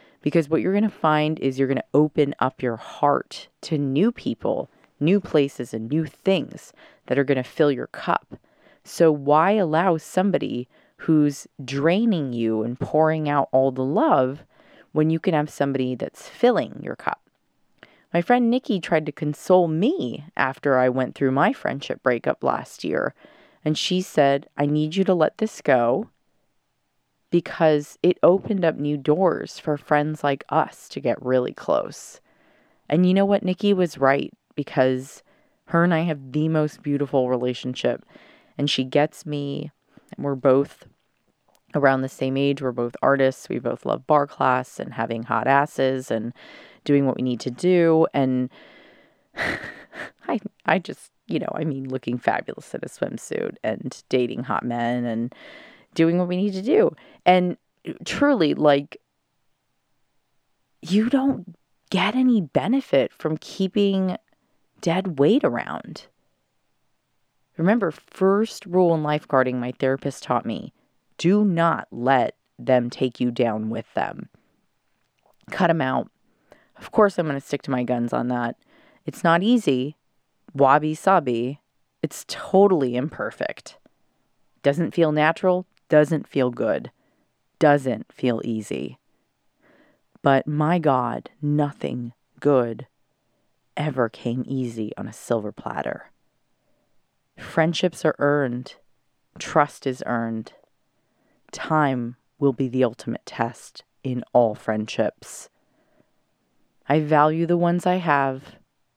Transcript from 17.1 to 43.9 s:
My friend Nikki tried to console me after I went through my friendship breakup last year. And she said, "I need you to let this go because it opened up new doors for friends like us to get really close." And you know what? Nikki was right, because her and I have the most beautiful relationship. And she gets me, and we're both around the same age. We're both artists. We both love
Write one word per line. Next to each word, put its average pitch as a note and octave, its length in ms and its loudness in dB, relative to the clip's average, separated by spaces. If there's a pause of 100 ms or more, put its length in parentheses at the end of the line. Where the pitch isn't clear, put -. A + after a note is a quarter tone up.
My F3 100 2
friend A#3+ 280 2
Nikki A#3+ 300 -2
tried D#3+ 260 0
to D#3+ 60 -6
console E3+ 560 2
me D#3+ 560 -2 (120)
after C3+ 420 0
I B2+ 100 4
went B2+ 260 -2
through C3 180 0
my D#3+ 200 2
friendship - 500 -6
breakup B2 400 -2
last - 400 -4
year. - 320 -4 (500)
And D3+ 120 -2
she F#3 240 -2
said, C#3+ 560 0
"I D3 100 0
need D3+ 300 -2
you G3 80 2
to F#3 100 2
let D#3+ 240 0
this - 220 -6
go C3 480 0 (1200)
because D#3 720 0
it F3+ 200 2
opened F#3+ 420 2
up E3 120 0
new D3 200 -2
doors D3+ 640 0
for D3+ 180 -4
friends D3+ 480 -2
like C#3 240 -2
us - 420 -2
to - 100 -10
get C3 220 -2
really B2+ 300 0
close." - 680 -4 (680)
And F3 160 2
you F3+ 80 4
know G3 140 2
what? G3+ 160 0
Nikki F#3+ 320 0
was F3+ 240 -2
right, C3+ 340 0 (220)
because C3 680 -2 (440)
her E3+ 180 2
and F3+ 80 2
I D#3+ 80 2
have C#3+ 320 -6
the D3+ 160 0
most D#3 340 -2
beautiful C#3 460 0
relationship. B2+ 800 -4 (500)
And C#3+ 140 -2
she C3 140 -2
gets C#3+ 420 -2
me, D3 440 -8 (460)
and C3+ 80 -8
we're C#3+ 100 -2
both C3+ 520 2 (880)
around C3+ 260 4
the C3 80 -4
same C3 300 -4
age. C#3 240 0
We're C3 100 -2
both A#2+ 300 -4
artists. C3+ 460 0
We B2+ 100 -4
both B2 260 -6
love B2 220 -4